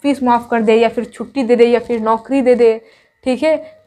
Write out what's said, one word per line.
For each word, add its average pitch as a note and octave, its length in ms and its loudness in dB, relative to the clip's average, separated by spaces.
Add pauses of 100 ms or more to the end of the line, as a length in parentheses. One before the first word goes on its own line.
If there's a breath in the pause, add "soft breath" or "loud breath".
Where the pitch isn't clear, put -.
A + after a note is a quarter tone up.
फीस C#4 200 -2
माफ़ A#3+ 260 0
कर A#3 120 0
दे A3 140 2
या A3+ 140 2
फिर A3+ 160 -6
छुट्टी - 380 -8
दे A#3 120 2
दे A#3 100 4
या A#3 140 2
फिर A#3 200 -6
नौकरी A3+ 420 -2
दे B3 140 2
दे। A3+ 260 2 (440 soft breath)
ठीक C4 180 -4
है, D4+ 440 -4